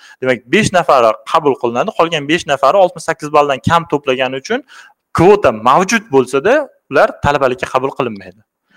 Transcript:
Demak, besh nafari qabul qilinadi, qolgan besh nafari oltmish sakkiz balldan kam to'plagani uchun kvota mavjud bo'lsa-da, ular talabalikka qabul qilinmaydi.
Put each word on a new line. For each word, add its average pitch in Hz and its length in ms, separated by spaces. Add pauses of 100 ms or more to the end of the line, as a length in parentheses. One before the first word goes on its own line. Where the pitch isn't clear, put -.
(200)
Demak, 127 260
besh 196 260
nafari 139 400 (160)
qabul 147 320
qilinadi, 127 360
qolgan 165 320
besh 160 200
nafari 139 280
oltmish 180 280
sakkiz 156 280
balldan 143 360
kam 165 160
to'plagani 131 580
uchun 247 220 (500)
kvota 185 380
mavjud 156 600
bo'lsa-da, 139 460 (300)
ular 160 200 (120)
talabalikka 135 480
qabul 135 280
qilinmaydi. 98 440 (360)